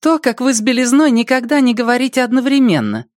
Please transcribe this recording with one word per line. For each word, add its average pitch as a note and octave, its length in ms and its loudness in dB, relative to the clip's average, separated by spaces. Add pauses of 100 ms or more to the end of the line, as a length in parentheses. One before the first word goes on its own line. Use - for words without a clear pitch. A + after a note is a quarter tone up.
То, D#4+ 160 0
как C4 220 -4
вы C4 140 0
с A3 80 -2
Белизной B3+ 500 2
никогда B3 480 0
не B3+ 140 2
говорите B3 500 -2
одновременно. A#3+ 840 0 (120)